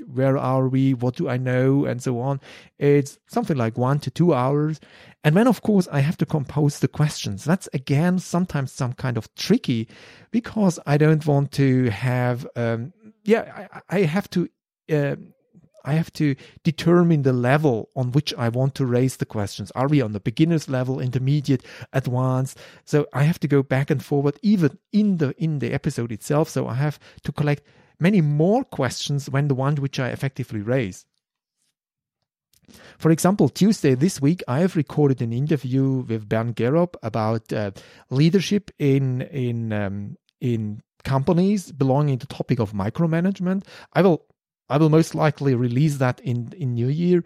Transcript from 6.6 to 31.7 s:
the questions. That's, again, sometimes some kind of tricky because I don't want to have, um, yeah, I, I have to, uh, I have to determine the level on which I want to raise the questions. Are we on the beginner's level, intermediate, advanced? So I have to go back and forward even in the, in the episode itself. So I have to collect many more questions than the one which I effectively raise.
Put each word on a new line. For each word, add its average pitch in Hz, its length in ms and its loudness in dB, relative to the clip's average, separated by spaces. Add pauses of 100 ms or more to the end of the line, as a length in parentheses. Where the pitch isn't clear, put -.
the 135 80 2
questions. 147 560 -4
That's, 175 300 0
again, 156 460 0
sometimes 170 520 -4
some 127 220 -4
kind 123 240 -6
of - 180 -8
tricky - 540 0 (420)
because 208 540 0
I 143 120 2
don't 156 280 4
want 143 280 2
to 127 360 2
have, 123 680 -2
um, 117 380 -4 (320)
yeah, 202 420 -2 (220)
I, 170 80 0
I 202 60 4
have 170 280 -2
to, 175 160 -2 (420)
uh, 143 280 0 (680)
I 139 100 -4
have 160 200 0
to 143 220 0 (280)
determine 170 600 4
the 131 100 4
level 123 640 2
on 123 160 -2
which 147 240 0
I 120 140 -2
want 131 260 0
to 139 100 -2
raise 123 320 0
the - 80 -6
questions. 104 460 -8
Are 127 160 -2
we 147 120 4
on 107 120 -2
the 104 80 -6
beginner's 160 500 0
level, 131 300 -4
intermediate, 131 680 -2 (260)
advanced? 131 680 -2 (260)
So 147 280 0
I 131 100 0
have 165 160 2
to - 80 -2
go 139 160 4
back - 260 -2
and 139 140 -2
forward 143 400 -2
even 185 340 2 (140)
in 208 260 2
the, 143 220 0
in 160 180 -2
the 120 160 -4
episode 123 380 -4
itself. 147 380 -2
So 127 180 -4
I 117 80 -4
have 143 240 -2 (240)
to - 80 -6
collect 147 320 -2 (360)
many 185 220 4
more 160 420 2
questions - 640 -4
than 139 220 0
the 139 80 2
one 135 200 0
which 139 240 -4
I 127 100 -2
effectively 123 520 -6
raise. 110 460 -4 (1900)